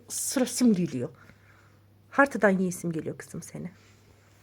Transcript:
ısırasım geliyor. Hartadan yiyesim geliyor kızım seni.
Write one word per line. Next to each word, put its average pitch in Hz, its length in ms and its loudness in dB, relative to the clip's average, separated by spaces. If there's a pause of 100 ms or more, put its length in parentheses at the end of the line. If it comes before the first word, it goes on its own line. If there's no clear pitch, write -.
ısırasım 247 640 2
geliyor. 135 360 -2 (1000)
Hartadan 269 400 4
yiyesim 180 420 0
geliyor 156 260 -8
kızım - 240 -14
seni. 156 300 -14 (720)